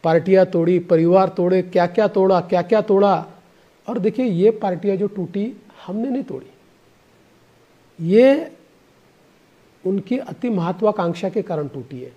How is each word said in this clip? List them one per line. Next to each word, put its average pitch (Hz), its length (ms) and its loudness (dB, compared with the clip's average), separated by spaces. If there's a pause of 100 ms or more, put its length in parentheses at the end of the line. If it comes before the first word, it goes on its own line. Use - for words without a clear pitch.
पार्टियां 170 420 4
तोड़ी, 175 340 0
परिवार 180 500 2
तोड़े, 185 320 0
क्या 180 260 0
क्या 202 200 0
तोड़ा, 190 340 2
क्या 175 200 0
क्या 208 200 0
तोड़ा। 196 440 2 (640)
और 247 100 -6
देखिए, 220 260 -2
ये 196 260 2
पार्टियां 196 460 -4
जो 202 100 -2
टूटी, 202 460 -6 (320)
हमने 226 240 -6
नहीं 262 140 -4
तोड़ी, - 240 -12 (1600)
ये 262 440 4 (1300)
उनकी 196 320 -4
अति 247 320 -8
महत्वाकांक्षा 185 800 -2
के 196 120 -4
कारण 151 260 -6
टूटी 127 340 -14
है। 127 160 -18